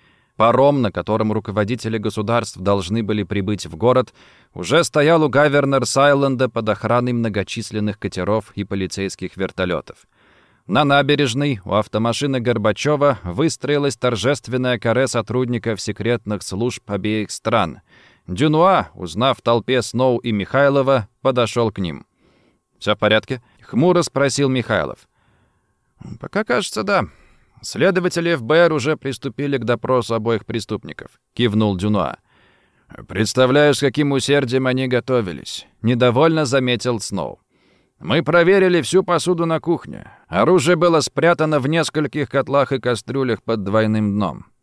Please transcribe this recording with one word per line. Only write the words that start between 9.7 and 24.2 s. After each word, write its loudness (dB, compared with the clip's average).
На 2
набережной 2
у -6
автомашины -2
Горбачёва 0
выстроилась -2
торжественная -2
каре 0
сотрудников -4
секретных -4
служб -6
обеих -4
стран. -2
Дюнуа, 2
узнав -2
в -20
толпе 2
Сноу 0
и -4
Михайлова, 2
подошёл 0
к -10
ним. -6
"Всё -2
в -2
порядке?" — 0
хмуро 2
спросил 0